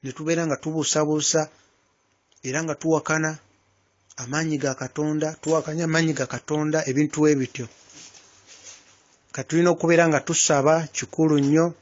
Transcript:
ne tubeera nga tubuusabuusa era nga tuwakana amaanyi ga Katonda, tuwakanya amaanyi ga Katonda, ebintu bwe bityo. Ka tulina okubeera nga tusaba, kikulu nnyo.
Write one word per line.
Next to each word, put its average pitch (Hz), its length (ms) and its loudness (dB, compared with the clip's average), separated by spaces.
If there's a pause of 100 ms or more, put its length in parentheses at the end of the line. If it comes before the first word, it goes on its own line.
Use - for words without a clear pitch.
ne 135 80 -10
tubeera 165 340 -2
nga 147 160 -2
tubuusabuusa 151 800 0 (1000)
era 131 180 -4
nga 160 140 -4
tuwakana 156 560 0 (840)
amaanyi 151 400 -4
ga 135 160 -2
Katonda, 151 540 -4 (140)
tuwakanya 160 440 -2
amaanyi 160 280 2
ga 131 120 -4
Katonda, 151 540 -2 (100)
ebintu 151 320 0
bwe 151 140 6
bityo. 127 300 -6 (1700)
Ka 135 100 -6
tulina 170 260 2
okubeera 170 380 4
nga 151 120 4
tusaba, 151 540 2 (160)
kikulu 156 500 0
nnyo. 151 260 4 (160)